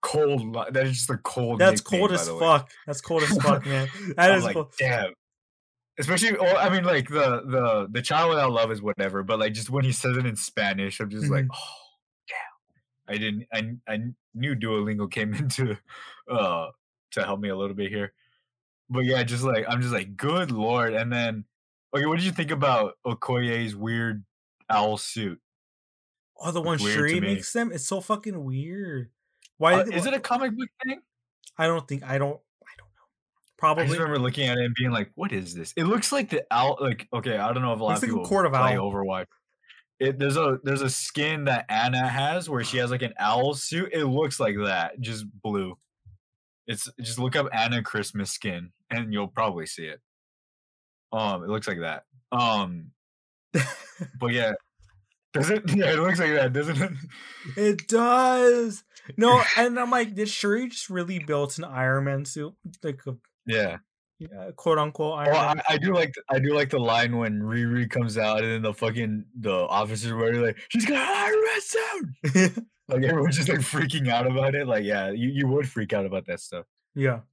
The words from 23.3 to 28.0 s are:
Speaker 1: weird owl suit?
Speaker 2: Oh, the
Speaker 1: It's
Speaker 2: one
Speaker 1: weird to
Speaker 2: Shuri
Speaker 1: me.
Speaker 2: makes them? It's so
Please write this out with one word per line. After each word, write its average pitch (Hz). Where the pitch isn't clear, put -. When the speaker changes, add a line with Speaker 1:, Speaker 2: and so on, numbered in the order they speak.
Speaker 1:
weird 113
owl 107
suit? 101
Speaker 2:
Oh, 165
the 165
Speaker 1:
It's 156
Speaker 2:
one 165
Speaker 1:
weird -
to 104
Speaker 2:
Shuri 147
Speaker 1:
me. 196
Speaker 2:
makes -
them? 233
It's 170
so 196